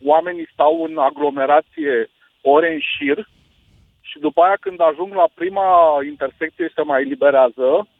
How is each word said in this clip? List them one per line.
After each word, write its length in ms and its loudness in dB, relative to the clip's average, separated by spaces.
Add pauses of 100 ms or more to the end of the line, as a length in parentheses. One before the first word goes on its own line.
oamenii 500 -2
stau 360 0
în 80 -12
aglomerație 1120 0 (320)
ore 320 2
în 60 -8 (140)
șir 360 -4 (720)
și 180 -20
după 220 0
aia 180 4
când 220 -10
ajung 320 -2
la 200 2
prima 340 -4 (440)
intersecție 560 -8
și 60 -16
se 80 -2
mai 200 -2
eliberează 840 2 (120)